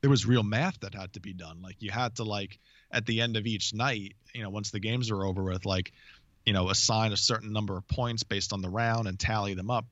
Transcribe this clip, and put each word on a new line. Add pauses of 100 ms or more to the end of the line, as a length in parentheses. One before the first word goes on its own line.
there
was
real
math
that
had
to
be
done.
Like,
you
had
to,
like, (320)
at
the
end
of
each
night, (180)
you
know,
once
the
games
were
over
with,
like, (560)
you
know,
assign
a
certain
number
of
points
based
on
the
round
and
tally
them
up.